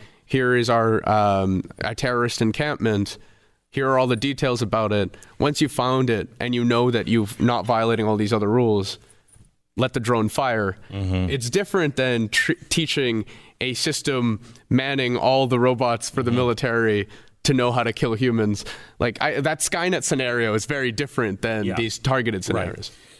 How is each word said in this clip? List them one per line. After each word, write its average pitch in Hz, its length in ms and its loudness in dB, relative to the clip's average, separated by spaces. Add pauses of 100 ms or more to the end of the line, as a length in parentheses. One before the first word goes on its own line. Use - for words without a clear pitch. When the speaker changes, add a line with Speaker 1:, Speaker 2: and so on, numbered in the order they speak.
(260)
Speaker 1:
here 123 300 2
is 120 120 2
our, 113 400 2
um, 98 540 2 (160)
a 113 160 -6
terrorist 120 480 -2
encampment, 113 720 -2 (540)
here 135 180 -2
are 131 100 4
all 127 80 2
the 123 100 0
details 131 440 -2
about 107 320 0
it. 101 240 0 (220)
Once 147 220 0
you 147 80 2
found 127 420 0
it 101 180 0 (120)
and 123 140 -4
you 120 100 0
know 120 260 4
that 113 180 0
you've 110 320 0
not 120 240 2
violating 113 420 2
all 107 100 2
these 104 160 0
other 104 180 0
rules, 110 480 2 (800)
let 127 160 0
the 131 80 -2
drone 110 280 2
fire. 113 480 -2 (140)
Speaker 2:
Mm-hmm. 92 400 -2
Speaker 1:
It's 123 200 -4
different 185 460 0
than 120 340 0
tr-, - 220 2 (180)
teaching 127 540 0 (360)
a 127 140 -4
system 127 680 -2 (280)
manning 131 480 0
all 135 300 2
the 120 140 2
robots 120 500 0
for 135 120 -4
the 117 80 0
Speaker 2:
Mm-hmm. 120 80 2
Speaker 1:
military 117 720 0 (360)
to 143 100 2
know 123 160 4
how 120 140 2
to 113 80 -2
kill 117 220 0
humans. 110 500 0 (340)
Like, 120 240 -2
I, 143 180 -2
that 156 200 -2
Skynet 175 420 -2
scenario 120 520 0
is 107 120 -2
very 135 240 -2
different 113 520 -4
than 110 220 -2
Speaker 2:
Yeah. 95 120 -2
Speaker 1:
these 113 220 -4
targeted 120 400 0
Speaker 2:
Right. 90 60 -8
Speaker 1:
scenarios. - 460 -4 (300)